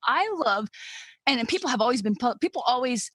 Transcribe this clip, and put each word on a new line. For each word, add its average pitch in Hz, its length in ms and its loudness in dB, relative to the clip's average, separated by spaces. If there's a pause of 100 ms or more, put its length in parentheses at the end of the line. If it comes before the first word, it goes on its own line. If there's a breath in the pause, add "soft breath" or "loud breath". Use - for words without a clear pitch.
I 359 320 0
love, 214 320 2 (580 loud breath)
and, 269 140 2
and 226 80 -2
people 349 220 -2
have 240 100 2
always 240 200 2
been, 208 140 0
pu-, 240 260 0
people - 240 -2
always 247 500 0